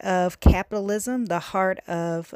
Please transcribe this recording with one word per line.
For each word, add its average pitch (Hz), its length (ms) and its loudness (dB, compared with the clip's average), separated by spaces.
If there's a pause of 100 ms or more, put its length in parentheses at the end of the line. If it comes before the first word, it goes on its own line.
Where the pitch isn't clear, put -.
of 180 380 -2
capitalism, 208 880 2
the 170 120 -2
heart 190 480 -2
of, 170 480 -4